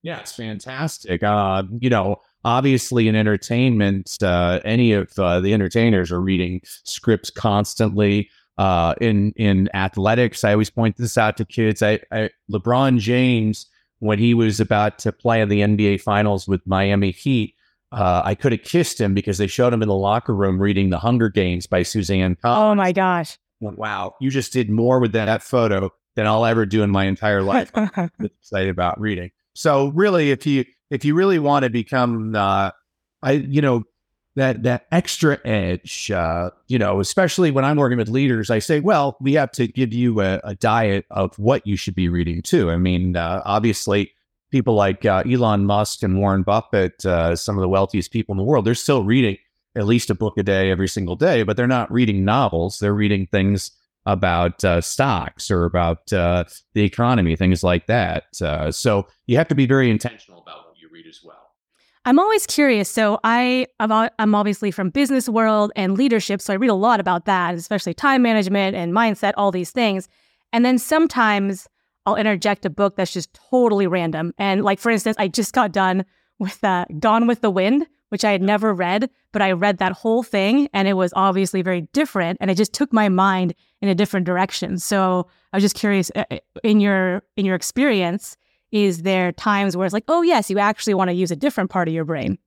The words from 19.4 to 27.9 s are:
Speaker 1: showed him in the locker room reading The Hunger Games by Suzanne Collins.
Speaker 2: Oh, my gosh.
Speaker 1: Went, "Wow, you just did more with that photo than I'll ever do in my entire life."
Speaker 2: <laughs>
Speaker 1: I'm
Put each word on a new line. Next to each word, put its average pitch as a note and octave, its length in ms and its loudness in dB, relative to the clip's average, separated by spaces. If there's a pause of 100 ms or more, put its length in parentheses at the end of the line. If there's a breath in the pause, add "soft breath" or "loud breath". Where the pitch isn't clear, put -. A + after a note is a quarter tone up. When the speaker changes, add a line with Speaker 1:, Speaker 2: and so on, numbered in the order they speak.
Speaker 1:
showed B2 260 0
him A2+ 80 0
in G#2+ 60 0
the G2 80 0
locker G#2 400 0
room F#2+ 240 0
reading G2 300 2
The F2+ 80 0
Hunger A2+ 320 0
Games F2+ 380 -2
by F2+ 160 0
Suzanne F#2 520 0
Collins. G#3+ 360 2
Speaker 2:
Oh, G#3 40 2
my F#3+ 160 0
gosh. F3+ 460 -2 (220)
Speaker 1:
Went, G#2 180 -10
"Wow, G2+ 420 -8
you C3 120 -2
just C3 220 -4
did A#2+ 160 -2
more A#2+ 300 2
with A#2 120 2
that A2 320 0
photo G2+ 480 0 (240)
than A2 100 -2
I'll A2 200 2
ever A2+ 200 2
do G#2 180 0
in G2+ 60 2
my G2 160 2
entire G2 380 0
life." G2 280 0
Speaker 2:
<laughs> - 40 -14
Speaker 1:
I'm G3 440 -4